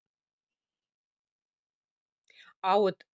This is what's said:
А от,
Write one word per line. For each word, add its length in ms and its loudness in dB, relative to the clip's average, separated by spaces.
А 160 0
от, 360 -2